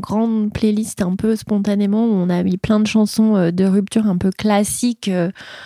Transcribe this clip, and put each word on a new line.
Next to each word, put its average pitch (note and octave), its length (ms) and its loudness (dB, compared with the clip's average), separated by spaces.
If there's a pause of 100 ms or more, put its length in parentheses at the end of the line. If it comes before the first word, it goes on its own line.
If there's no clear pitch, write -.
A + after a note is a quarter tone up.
grande G#3+ 520 -2
playlist G#3+ 480 -2
un F#3 140 0
peu A3 220 0
spontanément G#3 680 0
où A#3 100 2
on F3+ 160 0
a F3 120 0
mis F#3 140 0
plein G#3+ 240 2
de G#3+ 80 2
chansons, A3 480 2
euh, F3 160 2
de F#3 120 2
rupture G3+ 440 2
un F3+ 80 2
peu F#3+ 200 2
classiques, G#3+ 680 0
euh, F3+ 240 0 (360)